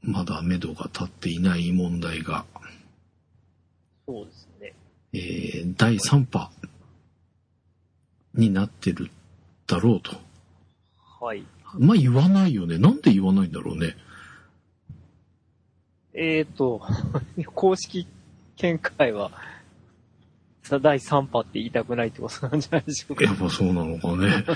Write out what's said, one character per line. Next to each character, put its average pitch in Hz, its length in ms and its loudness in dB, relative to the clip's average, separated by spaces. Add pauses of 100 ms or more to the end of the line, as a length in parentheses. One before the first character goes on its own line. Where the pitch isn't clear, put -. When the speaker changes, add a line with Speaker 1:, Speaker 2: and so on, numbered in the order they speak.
Speaker 1:
ま 98 240 -4
だ 87 160 -6
目 87 180 -2
処 - 100 -8
が - 160 -10
立 - 200 -8
っ - 20 -8
て - 220 -10
い 85 100 -6
な 90 200 2
い 85 140 -2
問 87 280 0
題 80 220 -6
が、 80 240 -8 (1600)
Speaker 2:
そ 113 160 -12
う - 20 -16
で - 80 -20
す - 160 -20 (100)
ね。 - 140 -20 (400)
Speaker 1:
え - 60 -6 (480)
ー、 90 100 -6
第 113 220 2
三 139 260 2
波 - 240 -4 (1800)
に 113 160 4
な 95 160 0
っ - 60 -6
て - 200 -4
る - 200 -6 (560)
だ 90 120 0
ろ 113 180 4
う - 40 -4
と。 - 120 -14 (1080)
Speaker 2:
は 117 140 -6
い。 101 100 -12 (340)
Speaker 1:
ま 147 140 8
あ、 233 60 8
言 127 160 4
わ 156 160 6
な 196 160 6
い 147 80 2
よ 90 120 -2
ね。 82 120 -2
な 147 120 8
ん 277 120 0
で 120 100 6
言 98 100 4
わ 95 120 4
な 95 100 4
い 85 40 -2
ん 76 40 -12
だ - 80 -8
ろ - 140 -8
う - 20 -8
ね。 80 200 -4 (2250)
Speaker 2:
え 156 360 -2
ー - 60 -20
と、 123 240 -2 (360)
<laughs> - 380 -8
公 190 220 4
式 180 300 -8 (500)
見 170 220 0
解 127 340 0
は、 101 180 -6 (1300)
さ-、 139 180 -2
第 143 180 4
三 139 280 0
波 117 140 -2
っ - 40 -2
て - 140 -10
言 113 80 -6
い 113 40 -10
た 117 140 -2
く 120 100 -6
な 117 120 0
い - 20 -2
っ - 20 -14
て 120 120 -14
こ 117 80 -8
と - 180 -8
な 139 80 -2
ん 147 40 0
じ - 120 -6
ゃ 165 40 2
な 143 40 0
い - 60 -6
で 151 80 -6
し - 120 -10
ょ - 60 -8
う - 40 -10
か。 - 80 2
Speaker 1:
や 107 80 4
っ 92 40 -4
ぱ 92 140 -2
そ - 160 0
う 90 80 2
な 85 100 0
の 82 140 -6
か 87 180 -4
ね。 95 140 2 (260)